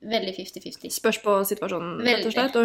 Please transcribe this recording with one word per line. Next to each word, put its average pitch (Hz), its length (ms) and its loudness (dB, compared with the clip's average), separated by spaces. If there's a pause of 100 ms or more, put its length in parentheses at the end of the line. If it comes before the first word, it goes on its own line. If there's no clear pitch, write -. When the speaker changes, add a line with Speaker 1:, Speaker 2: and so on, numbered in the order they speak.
Speaker 1:
veldig 202 320 -2
fifty 185 260 -12
fifty. - 280 -14
Speaker 2:
Spørs 220 340 0
på 208 140 4 (100)
situasjonen, 175 560 -4
rett 233 240 2
og 220 60 -2
Speaker 1:
Veldig. - 0 -
Speaker 2:
slett, 247 240 0
og 233 80 6